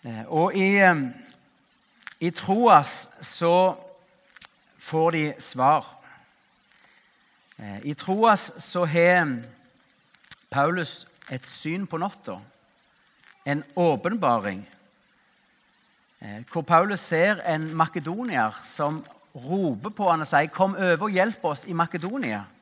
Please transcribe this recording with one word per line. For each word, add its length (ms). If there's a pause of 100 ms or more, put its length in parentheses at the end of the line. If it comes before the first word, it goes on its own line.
Eh, 240
og 280
i, 220
eh, 180 (1200)
i 100
Troas 800 (120)
så 540 (1000)
får 340
de 280
svar. 460 (1700)
Eh, 240
i 100
Troas 640
så 280
har 520 (1120)
Paulus 560 (240)
et 180
syn 400
på 100
natta, 420 (1040)
en 180 (120)
åpenbaring, 920 (1600)
eh, 300
hvor 100
Paulus 380
ser 460
en 300
makedonier 800 (100)
som 380 (320)
roper 540
på 200
han 120
og 60
sier, 200
«Kom 280
over 340
og 40
hjelp 320
oss 220
i 60
Makedonia.» 680 (180)